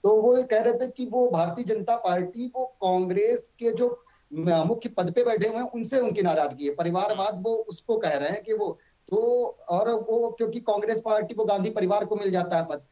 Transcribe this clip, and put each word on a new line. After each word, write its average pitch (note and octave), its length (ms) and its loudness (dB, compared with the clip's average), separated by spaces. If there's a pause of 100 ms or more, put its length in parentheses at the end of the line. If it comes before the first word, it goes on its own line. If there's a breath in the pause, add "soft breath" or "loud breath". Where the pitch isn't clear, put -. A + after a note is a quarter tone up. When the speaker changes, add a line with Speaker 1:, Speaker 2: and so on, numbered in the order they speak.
Speaker 1:
तो G#3+ 180 6
वो B3 160 6
ये B3+ 60 2
कह A3+ 180 2
रहे A#3 120 2
थे B3 140 -2
कि B3 180 -8
वो A#3+ 240 2
भारतीय F3 360 0
जनता A3 300 0
पार्टी, F#3 600 -2
वो B3+ 100 -2
कांग्रेस F#3+ 920 0
के A#3 120 0
जो A#3+ 300 -2 (320 soft breath)
म-, E3 340 2
मुख्य A3+ 220 -2
पद F3+ 220 -2
पे A#3+ 120 2
बैठे A3 240 0
हुए A3+ 100 -2
हैं, B3 60 -4
उनसे B3 360 -2
उनकी G#3 220 0
नाराजगी D3 440 0
है। C#3+ 100 -2
परिवारवाद, F#3+ 580 0
Speaker 2:
हम्म। F#3 100 -10
Speaker 1:
वो A3+ 120 0
उसको A3 420 -4
कह G3+ 120 0
रहे D3 200 0
हैं G3+ 140 -4
कि A3 100 -4
वो G3+ 260 -4 (300 soft breath)
तो, A#3+ 360 2 (240)
और G3 200 0
वो A3+ 420 0
क्योंकि A3+ 280 -4
कांग्रेस A3 460 -2
पार्टी, G#3+ 280 0
वो G#3+ 120 0
गांधी G3+ 240 0
परिवार G#3 360 0
को G#3+ 100 -2
मिल G3+ 160 -2
जाता F3+ 260 0
है E3 80 0
पद D3 160 -8 (100)